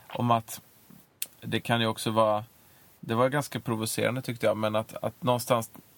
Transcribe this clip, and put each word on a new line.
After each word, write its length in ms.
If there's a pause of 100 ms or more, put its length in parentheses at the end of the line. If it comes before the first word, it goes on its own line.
om 220
att 300 (800)
det 200
kan 200
ju 60
också 240
vara, 340 (560)
det 140
var 140
ganska 320
provocerande 640
tyckte 240
jag, 100
men 200
att, 180
att 280
någonstans 480 (280)